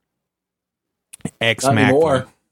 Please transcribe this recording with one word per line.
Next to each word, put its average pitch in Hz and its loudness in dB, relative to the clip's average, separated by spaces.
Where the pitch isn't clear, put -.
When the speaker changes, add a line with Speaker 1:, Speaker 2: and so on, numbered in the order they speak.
Speaker 1:
X 113 -2
Speaker 2:
Not 131 2
Speaker 1:
Machina. 107 2
Speaker 2:
anymore. 139 0